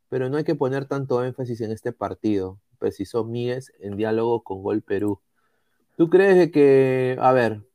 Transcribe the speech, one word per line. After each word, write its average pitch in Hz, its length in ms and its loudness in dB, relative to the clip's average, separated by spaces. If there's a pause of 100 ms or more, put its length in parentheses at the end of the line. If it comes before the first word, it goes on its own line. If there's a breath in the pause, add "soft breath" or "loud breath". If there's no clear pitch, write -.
pero 131 220 -4
no 139 80 -4
hay 156 60 -4
que 160 120 -2
poner 135 300 -4
tanto 135 380 -4
énfasis 123 380 -8
en 110 100 -6
este 110 200 -8
partido", 98 680 -4 (180)
precisó 104 460 -4
Míguez 120 560 -8
en 101 160 -10
diálogo 113 480 -2
con 95 180 -10
Gol 104 200 -2
Perú. 101 380 -4 (760)
¿Tú 165 140 2
crees 190 280 6
de 165 140 4
que, 131 680 4
a 127 120 4
ver, 110 300 2 (120)